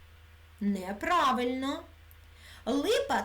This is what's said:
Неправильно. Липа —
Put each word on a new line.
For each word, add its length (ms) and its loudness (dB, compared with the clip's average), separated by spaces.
Неправильно. 1200 0
Липа — 600 0